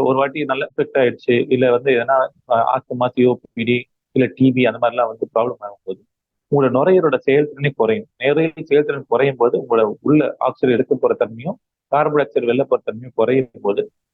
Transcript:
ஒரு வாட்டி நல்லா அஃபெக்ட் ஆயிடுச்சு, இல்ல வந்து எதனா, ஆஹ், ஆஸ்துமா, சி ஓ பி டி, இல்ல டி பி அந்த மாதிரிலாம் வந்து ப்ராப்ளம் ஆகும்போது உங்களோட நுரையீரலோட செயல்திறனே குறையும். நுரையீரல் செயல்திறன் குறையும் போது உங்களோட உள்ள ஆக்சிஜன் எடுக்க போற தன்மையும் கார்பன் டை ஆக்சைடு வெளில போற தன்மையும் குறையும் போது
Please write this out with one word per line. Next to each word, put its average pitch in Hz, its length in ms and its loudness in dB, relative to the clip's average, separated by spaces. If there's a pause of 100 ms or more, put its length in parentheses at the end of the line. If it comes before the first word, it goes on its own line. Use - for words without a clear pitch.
ஒரு 131 120 2
வாட்டி 139 280 -2
நல்லா 135 220 -4
அஃபெக்ட் 147 300 -4
ஆயிடுச்சு, 120 380 0 (140)
இல்ல 127 220 2
வந்து 123 200 0
எதனா, 123 260 0 (300)
ஆஹ், 127 200 2
ஆஸ்துமா, 127 420 -2
சி 127 160 -2
ஓ 127 60 4 (200)
பி 113 120 -6
டி, 123 140 0 (380)
இல்ல 131 180 2
டி 131 180 2
பி 127 140 0
அந்த 110 140 -2
மாதிரிலாம் 120 320 -2
வந்து 113 160 -8
ப்ராப்ளம் 117 360 -2
ஆகும்போது 101 380 -12 (500)
உங்களோட 139 200 2
நுரையீரலோட 165 480 2
செயல்திறனே 143 540 0
குறையும். 110 340 -2 (100)
நுரையீரல் 156 500 -2
செயல்திறன் 143 400 0
குறையும் 127 320 0
போது 117 180 2
உங்களோட 120 260 0 (180)
உள்ள 151 180 4 (200)
ஆக்சிஜன் 127 360 0
எடுக்க 131 200 0
போற 123 180 0
தன்மையும் 120 420 -6 (360)
கார்பன் 151 260 0
டை 143 60 2
ஆக்சைடு 120 260 -4
வெளில 127 140 2
போற 127 220 -2
தன்மையும் 120 300 -10
குறையும் 127 480 -2
போது 101 180 -2 (320)